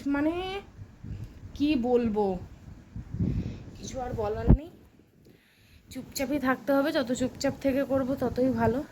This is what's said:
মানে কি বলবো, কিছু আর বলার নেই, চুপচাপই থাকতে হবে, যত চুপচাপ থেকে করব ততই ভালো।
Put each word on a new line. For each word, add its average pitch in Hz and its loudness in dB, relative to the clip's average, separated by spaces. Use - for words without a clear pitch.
মানে 349 -2
কি 302 2
বলবো, 226 2
কিছু 240 -10
আর 247 -6
বলার 220 -4
নেই, 320 -12
চুপচাপই 269 -4
থাকতে 262 2
হবে, 277 4
যত 262 0
চুপচাপ 254 0
থেকে 277 2
করব 269 0
ততই 254 2
ভালো। 233 2